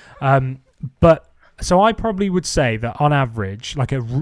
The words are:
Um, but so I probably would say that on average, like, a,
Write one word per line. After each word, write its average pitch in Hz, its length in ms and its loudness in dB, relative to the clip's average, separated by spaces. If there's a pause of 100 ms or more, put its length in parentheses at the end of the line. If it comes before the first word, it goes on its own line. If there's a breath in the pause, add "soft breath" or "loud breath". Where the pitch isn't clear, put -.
(200 loud breath)
Um, 135 400 0 (400)
but 165 320 4 (300 soft breath)
so 180 180 2
I 220 140 4
probably 202 340 -4
would 180 180 -2
say 120 300 0
that 117 240 -8
on 147 140 2
average, 113 600 -4
like, 131 180 -2
a, 135 80 -2 (220)